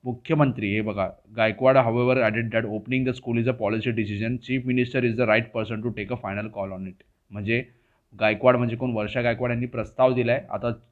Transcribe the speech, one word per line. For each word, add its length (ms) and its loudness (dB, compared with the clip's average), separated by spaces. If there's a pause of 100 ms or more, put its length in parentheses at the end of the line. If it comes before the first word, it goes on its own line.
मुख्यमंत्री, 640 0
हे 100 0
बघा, 280 -2 (280)
गायकवाड 400 4
however 400 4
added 360 0
that 120 0
opening 440 -2
the 60 -2
school 280 -2
is 60 2
a 140 0
policy 300 0
decision. 440 -2
Chief 360 -4
Minister 320 0
is 120 2
the 140 2
right 280 2
person 180 -4
to 120 -4
take 240 -6
a 140 -6
final 200 -4 (120)
call 180 -6
on 80 -10
it. 200 -16 (260)
म्हणजे 340 -2 (560)
गायकवाड 360 4
म्हणजे 200 0
कोण? 160 -4
वर्षा 280 -2
गायकवाड 300 0
यांनी 160 -2
प्रस्ताव 480 0
दिलाय. 360 0
आता 220 -4 (200)